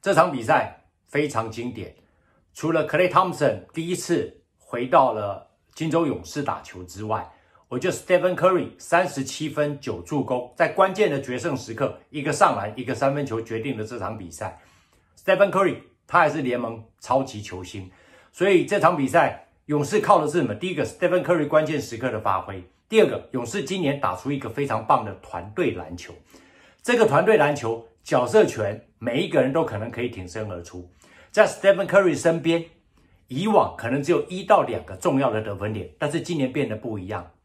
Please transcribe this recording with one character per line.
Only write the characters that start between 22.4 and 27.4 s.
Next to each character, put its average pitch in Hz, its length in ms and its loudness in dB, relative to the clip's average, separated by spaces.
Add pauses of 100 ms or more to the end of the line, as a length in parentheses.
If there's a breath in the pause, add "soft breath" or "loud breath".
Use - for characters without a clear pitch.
挥。 95 200 -12 (260)
第 220 140 6
二 - 60 6
个， - 240 -6
勇 127 120 -4
士 - 200 -6
今 190 180 -4
年 139 180 0
打 92 160 -2
出 135 160 -6
一 139 60 -2
个 117 100 -8
非 143 200 -4
常 110 180 -4
棒 135 180 4
的 104 120 -10
团 92 400 -12
队 151 160 0
篮 87 260 -12
球。 - 160 -16 (680 soft breath)
这 240 120 2
个 220 80 6
团 156 220 4
队 214 100 8
篮 147 200 4